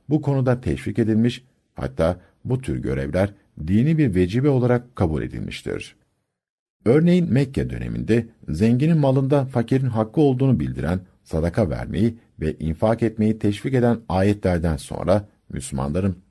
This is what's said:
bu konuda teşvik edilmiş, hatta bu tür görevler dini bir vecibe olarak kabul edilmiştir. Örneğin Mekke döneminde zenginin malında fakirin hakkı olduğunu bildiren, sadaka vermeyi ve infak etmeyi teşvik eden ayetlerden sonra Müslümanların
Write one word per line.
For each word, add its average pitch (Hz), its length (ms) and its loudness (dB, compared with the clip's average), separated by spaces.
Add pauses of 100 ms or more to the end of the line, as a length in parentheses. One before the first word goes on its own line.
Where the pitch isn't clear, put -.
bu 147 140 0
konuda 127 380 0
teşvik 95 380 -4
edilmiş, 113 460 0 (300)
hatta 82 460 -2 (240)
bu 131 160 -2
tür 65 220 -6
görevler 71 520 -2 (320)
dini 131 320 2
bir 123 160 2
vecibe 101 340 2
olarak 123 480 0
kabul 78 260 0
edilmiştir. 53 760 -10 (880)
Örneğin 165 480 4
Mekke 92 380 0
döneminde 62 560 -2 (220)
zenginin 123 500 2
malında 135 460 2
fakirin 131 440 0
hakkı 110 320 -2
olduğunu 131 400 4
bildiren, 69 400 -4 (240)
sadaka 85 460 -2
vermeyi 73 480 -2 (220)
ve 78 140 -2
infak 110 480 -2
etmeyi 110 360 0
teşvik 104 360 -2
eden 120 240 2 (100)
ayetlerden 90 680 0
sonra 101 520 -2 (240)
Müslümanların 73 640 -4 (140)